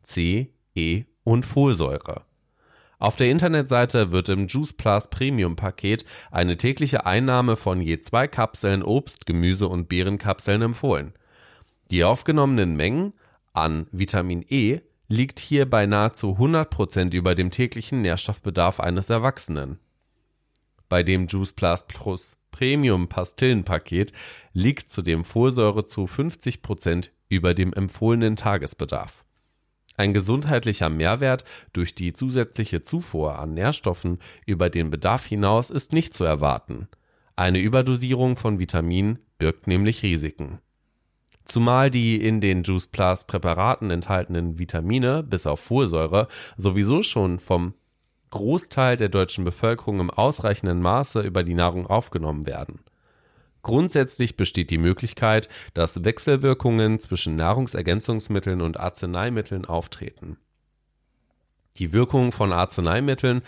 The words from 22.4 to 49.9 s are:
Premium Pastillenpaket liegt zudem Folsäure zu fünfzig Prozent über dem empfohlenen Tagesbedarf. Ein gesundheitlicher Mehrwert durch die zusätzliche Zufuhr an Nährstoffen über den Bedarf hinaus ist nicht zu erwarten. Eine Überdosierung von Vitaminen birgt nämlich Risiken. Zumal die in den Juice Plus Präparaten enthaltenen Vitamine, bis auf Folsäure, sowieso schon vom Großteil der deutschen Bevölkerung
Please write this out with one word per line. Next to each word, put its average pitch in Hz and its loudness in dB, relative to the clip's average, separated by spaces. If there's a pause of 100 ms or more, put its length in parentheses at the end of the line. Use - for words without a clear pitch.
Premium 127 2
Pastillenpaket 92 0 (420)
liegt 113 0
zudem 82 0
Folsäure 110 2
zu 98 -4
fünfzig - -6
Prozent 90 -2 (180)
über 87 2
dem 92 0
empfohlenen 110 2
Tagesbedarf. 76 -4 (760)
Ein 101 2
gesundheitlicher 113 0
Mehrwert 117 0 (300)
durch 87 -2
die 87 -4
zusätzliche 127 -2
Zufuhr 78 -4
an 78 -8
Nährstoffen 87 -2 (260)
über 90 0
den 82 -2
Bedarf 90 -2
hinaus 107 2
ist - -6
nicht 160 0
zu - -4
erwarten. 71 -2 (480)
Eine 92 2
Überdosierung 127 2
von 107 -2
Vitaminen 92 0 (180)
birgt 78 -2
nämlich 101 2
Risiken. 76 -4 (880)
Zumal 123 4
die 117 2
in 110 2
den 92 2
Juice 92 0
Plus 92 0
Präparaten 92 -2
enthaltenen 85 -2
Vitamine, 123 0
bis 98 -4
auf 73 0
Folsäure, 95 0 (300)
sowieso 101 2
schon 92 0
vom 87 0 (560)
Großteil 127 0
der 113 0
deutschen 92 0
Bevölkerung 107 -2